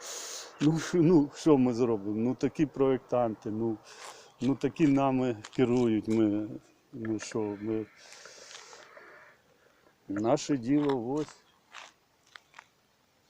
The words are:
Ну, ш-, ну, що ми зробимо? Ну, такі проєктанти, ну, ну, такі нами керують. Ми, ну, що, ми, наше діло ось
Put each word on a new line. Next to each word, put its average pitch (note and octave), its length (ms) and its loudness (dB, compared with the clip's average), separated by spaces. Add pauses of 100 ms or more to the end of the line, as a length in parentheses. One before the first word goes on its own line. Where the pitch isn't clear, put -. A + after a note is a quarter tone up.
(640)
Ну, D#3+ 160 2
ш-, F3+ 200 -2
ну, D#3 360 6
що D3 240 4
ми B2+ 160 2
зробимо? G#2+ 420 -2
Ну, A#2+ 180 -2
такі C#3 320 -2
проєктанти, B2 840 -2
ну, A2 260 -4 (640)
ну, B2+ 140 0
такі C#3+ 340 0
нами C3 480 2 (200)
керують. A#2 520 2
Ми, G#2+ 400 2 (440)
ну, A2 260 -6
що, - 220 -6 (200)
ми, A2 260 -4 (2250)
наше A#2 480 0
діло C3+ 560 -2
ось D3 300 -8 (1900)